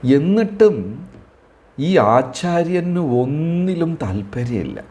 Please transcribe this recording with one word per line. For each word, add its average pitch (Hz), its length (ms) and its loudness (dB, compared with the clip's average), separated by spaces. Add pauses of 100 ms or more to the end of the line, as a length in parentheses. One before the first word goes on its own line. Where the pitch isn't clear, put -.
(180)
എന്നിട്ടും 202 580 4 (1000)
ഈ 147 120 -2 (240)
ആചാര്യന് 175 880 0 (160)
ഒന്നിലും 165 720 -2 (100)
താല്പര്യമില്ല. 104 760 -6 (120)